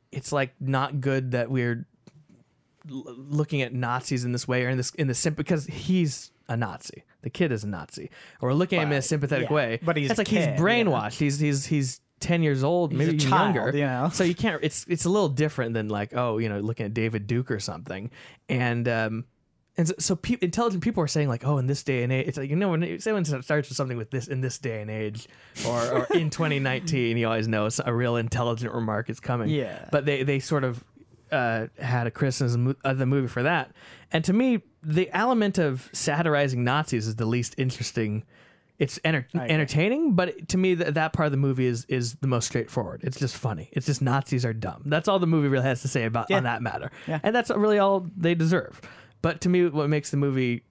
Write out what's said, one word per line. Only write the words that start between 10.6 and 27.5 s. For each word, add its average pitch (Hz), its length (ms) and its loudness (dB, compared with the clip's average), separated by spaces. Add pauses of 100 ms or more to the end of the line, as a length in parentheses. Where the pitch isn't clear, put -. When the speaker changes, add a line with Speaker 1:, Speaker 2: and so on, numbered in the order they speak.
Speaker 2:
know? 175 80 2
Speaker 1:
brainwashed. 110 260 -2
He's, 143 200 2
he's, 143 280 2
he's 139 340 0 (200)
ten 170 220 2
years 139 220 2
old, 170 280 2
Speaker 2:
He's 123 60 0
Speaker 1:
maybe 147 120 2
Speaker 2:
a 165 40 2
Speaker 1:
even 147 160 2
Speaker 2:
child, 185 240 4
Speaker 1:
younger. 123 220 0
Speaker 2:
you 143 80 2
know? 131 280 0
Speaker 1:
So 185 120 2
you 175 100 2
can't. 175 300 -2
It's, - 240 -4
it's 175 160 -2
a 170 60 2
little 196 180 4
different 135 460 -2
than, 107 160 -2
like, 104 260 -4
oh, 120 220 0
you 113 100 0
know, 101 120 -2
looking 107 260 -4
at 107 80 -6
David 110 320 -2
Duke 120 240 0
or 107 100 -2
something. 92 500 -8 (380)
And, 120 400 0
um, 113 360 -2 (520)
and 165 120 2
so, 180 100 -2
so - 180 0
pe-, 240 260 -2
intelligent 185 420 0
people 220 180 0
are 147 60 0
saying, 147 200 2
like, 120 180 -2
oh, 143 120 2
in 127 80 0
this 139 160 -2
day 127 200 0
and 123 100 0
age, 135 160 0
it's - 80 -4
like, 139 140 -4
you 147 60 0
know, 196 140 2
when 165 120 2
it, 170 200 -4
someone 208 220 0
starts 139 240 -4 (220)
with - 60 -10
something 131 200 -2
with 113 140 -8
this, 123 180 -4
"In 127 140 -4
this 123 160 -4
day 113 240 -6
and 107 80 -8
age," 107 380 -6 (380)
or, 120 140 0 (120)
or - 220 2
"In 165 160 2
Speaker 2:
<laughs> - 80 -4
Speaker 1:
twenty 151 200 0
nineteen," 131 580 0
you 117 100 2
always 113 220 0
know 107 160 2